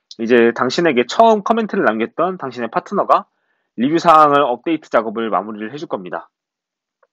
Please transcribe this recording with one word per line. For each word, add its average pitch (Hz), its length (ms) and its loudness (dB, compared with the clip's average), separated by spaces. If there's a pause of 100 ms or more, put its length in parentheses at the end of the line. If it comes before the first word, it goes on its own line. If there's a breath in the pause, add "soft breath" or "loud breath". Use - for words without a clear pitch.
(180)
이제 117 360 2
당신에게 127 520 -2
처음 220 360 2
코멘트를 214 420 -2
남겼던 117 540 -2
당신의 120 320 -10
파트너가 175 560 -2 (500)
리뷰 147 220 -2
사항을 156 440 6
업데이트 143 480 -4
작업을 113 400 -2
마무리를 107 420 -6
해줄 151 160 -14
겁니다. 90 400 -10 (840)